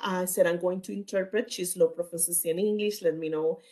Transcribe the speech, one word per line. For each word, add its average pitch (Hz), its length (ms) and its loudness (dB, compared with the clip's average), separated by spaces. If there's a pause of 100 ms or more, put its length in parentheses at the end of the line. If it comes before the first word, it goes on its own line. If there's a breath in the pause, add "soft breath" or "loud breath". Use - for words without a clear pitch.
I 185 240 -2
said, 185 200 4
"I'm 175 140 2
going 180 220 0
to 202 120 -10
interpret. 196 580 -2
She's 180 240 -6
low 165 120 6
proficiency 170 640 -2
in 170 80 0
English. 208 420 0
Let 160 160 2
me 160 120 -4
know." 160 300 0 (120 loud breath)